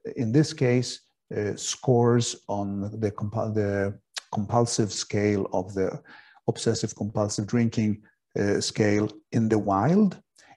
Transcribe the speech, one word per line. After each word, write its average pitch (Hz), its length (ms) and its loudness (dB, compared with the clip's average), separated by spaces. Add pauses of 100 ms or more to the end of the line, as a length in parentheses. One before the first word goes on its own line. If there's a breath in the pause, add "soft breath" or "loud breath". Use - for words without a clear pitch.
(160)
in 113 160 -2
this 147 220 4
case, 123 460 0 (360)
uh, 104 200 -2
scores 120 800 2 (120)
on 101 340 -4 (180)
the 104 100 0
compu-, 107 440 -4
the 101 440 -2 (340)
compulsive 113 600 0
scale 104 600 0
of 95 200 -4
the 95 260 -2 (480 loud breath)
obsessive - 480 -2
compulsive 104 520 -4
drinking, 110 560 0 (360 soft breath)
uh, 101 220 2
scale 104 480 2 (240)
in 113 160 2
the 107 100 4
wild, 123 640 2 (360 soft breath)